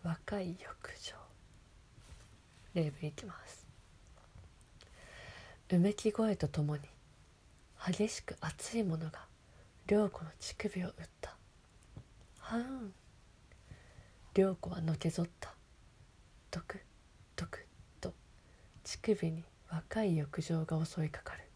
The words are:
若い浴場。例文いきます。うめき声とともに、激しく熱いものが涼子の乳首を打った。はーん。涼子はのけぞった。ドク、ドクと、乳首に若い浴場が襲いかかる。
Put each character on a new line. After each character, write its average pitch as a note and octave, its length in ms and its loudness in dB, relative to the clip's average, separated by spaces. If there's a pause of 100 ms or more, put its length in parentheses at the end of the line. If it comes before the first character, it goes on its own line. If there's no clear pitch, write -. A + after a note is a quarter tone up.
(120)
若 G3+ 280 -2
い F3+ 220 -2
浴 - 400 -12
場。 - 140 -10 (1600)
例 D#3+ 180 2
文 D3+ 180 -6
い - 40 -6
き - 120 -12
ま F#3 80 -10 (140)
す。 - 180 -18 (2000)
う F3+ 100 8
め G3+ 140 8
き G#3+ 180 4
声 A3 240 4
と D#3 140 2
と D3+ 140 2
も D3+ 120 2
に、 C#3+ 140 -8 (960)
激 F#3 240 4
し - 120 -6
く - 200 -8
熱 - 360 -4
い A3+ 60 4
も E3 140 2
の D#3+ 120 -2
が - 160 -12 (600)
涼 G#3 220 6
子 - 140 -8
の D#3 160 -10
乳 - 160 -8
首 F#3 280 -2
を F3+ 60 -2
打 - 20 -10 (100)
っ D#3+ 80 -12 (120)
た。 - 160 -12 (1000)
は - 180 -2
ー A#3 40 2
ん。 B3 320 -6 (1400)
涼 F#3+ 220 6
子 - 140 -6
は F3 100 -4
の D#3+ 160 2
け E3 140 0
ぞ E3+ 140 0
っ E3+ 40 0 (140)
た。 - 120 -10 (960)
ド E3+ 120 -6
ク、 - 180 -10 (560)
ド E3+ 120 -4
ク - 200 -12 (320)
と、 - 140 -6 (720)
乳 - 300 2
首 E3 160 0
に E3 120 -4 (260)
若 G#3 360 0
い F3 100 6
浴 D3 260 0
場 D#3+ 220 2
が D#3+ 220 2
襲 - 180 -2
い D3+ 60 2
か - 140 -8
か - 120 -10
る。 - 80 -14 (120)